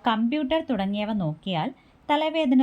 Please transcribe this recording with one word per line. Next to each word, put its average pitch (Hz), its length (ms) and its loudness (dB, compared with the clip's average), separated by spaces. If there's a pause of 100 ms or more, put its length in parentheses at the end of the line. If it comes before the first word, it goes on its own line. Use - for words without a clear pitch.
കമ്പ്യൂട്ടർ 254 600 0
തുടങ്ങിയവ 208 440 -2 (100)
നോക്കിയാൽ 160 460 -4 (420)
തലവേദന 302 520 2